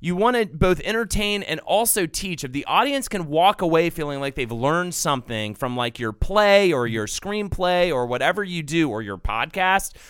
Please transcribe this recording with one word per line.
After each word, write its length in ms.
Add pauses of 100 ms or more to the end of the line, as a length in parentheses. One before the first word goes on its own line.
you 160
wanna 300
both 340
entertain 640
and 180
also 440
teach. 380
If 80
the 140
audience 420
can 200
walk 340
away 280
feeling 300
like 160
they've 160
learned 440
something 600
from, 220
like, 200
your 140
play 600
or 140
your 180
screenplay 880
or 120
whatever 380
you 200
do 260
or 120
your 160
podcast, 760 (160)